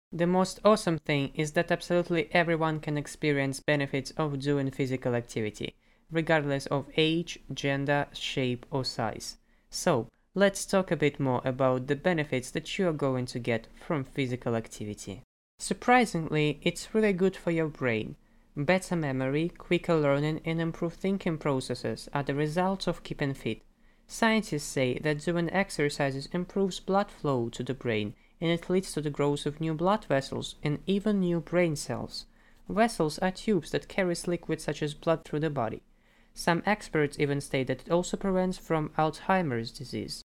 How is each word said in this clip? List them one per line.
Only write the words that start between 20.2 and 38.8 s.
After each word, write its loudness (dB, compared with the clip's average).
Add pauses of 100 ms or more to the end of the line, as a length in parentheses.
and 0
improved -2
thinking 0
processes -2
are 0
the -2
results 0
of -2
keeping -4
fit. -6 (420)
Scientists 0
say 0
that -2
doing 0
exercises 0
improves -2
blood 0
flow 0
to -8
the -4
brain, -2 (280)
and 2
it -2
leads 0
to -4
the -2
growth 0
of -4
new 0
blood 2
vessels -2
and 0
even 2
new 2
brain 2
cells. -8 (420)
Vessels 2
are 2
tubes 0
that -2
carries -2
liquid -2
such -4
as -2
blood 0
through -4
the 0
body. -2 (520)
Some 2
experts 0
even 0
state -2
that -4
it -8
also 2
prevents 0
from -2